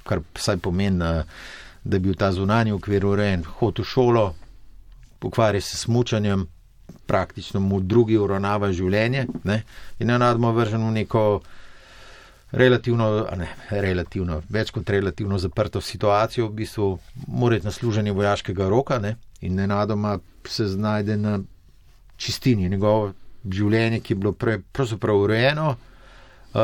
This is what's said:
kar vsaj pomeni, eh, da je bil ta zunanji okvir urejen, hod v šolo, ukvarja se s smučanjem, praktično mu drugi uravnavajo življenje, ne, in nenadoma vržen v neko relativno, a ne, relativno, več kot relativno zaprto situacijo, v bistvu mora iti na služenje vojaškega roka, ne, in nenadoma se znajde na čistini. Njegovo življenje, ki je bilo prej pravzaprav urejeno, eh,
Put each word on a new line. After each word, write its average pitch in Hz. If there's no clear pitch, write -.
kar 90
vsaj 101
pomeni, 92
eh, 82
da 95
je 98
bil 92
ta 98
zunanji 101
okvir 101
urejen, 101
hod -
v 110
šolo, 120
ukvarja 101
se -
s -
smučanjem, 104
praktično 98
mu 98
drugi 110
uravnavajo 101
življenje, 107
ne, 104
in 101
nenadoma 120
vržen 113
v 110
neko 110
relativno, 117
a -
ne, 85
relativno, 90
več 107
kot 104
relativno 98
zaprto 92
situacijo, 107
v 107
bistvu 104
mora 120
iti 104
na 101
služenje 104
vojaškega 98
roka, 127
ne, 104
in 90
nenadoma 104
se 110
znajde 107
na 104
čistini. 104
Njegovo 101
življenje, 107
ki -
je 98
bilo 98
prej 110
pravzaprav 113
urejeno, 135
eh, -